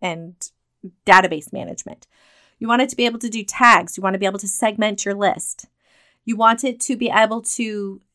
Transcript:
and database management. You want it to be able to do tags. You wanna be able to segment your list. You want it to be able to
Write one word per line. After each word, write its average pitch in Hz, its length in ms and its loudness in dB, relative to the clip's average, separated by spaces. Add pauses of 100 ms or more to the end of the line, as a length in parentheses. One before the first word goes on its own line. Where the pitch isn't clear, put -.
and 170 480 -8 (560)
database 180 480 4
management. - 540 -14 (540)
You 226 60 -4
want 240 160 4
it 277 60 0
to - 60 -12
be 240 120 2
able 233 120 -2
to 240 100 -6
do 220 140 -6
tags. 196 540 4
You 185 60 -6
wanna 190 160 0
be 196 80 0
able 190 100 -2
to 196 100 -8
segment 214 560 -2
your 202 120 -4
list. - 500 -2 (600)
You 226 120 -4
want 226 260 4
it 247 180 -4
to 262 140 -2
be 233 140 -2
able 220 320 0
to 208 580 -6 (160)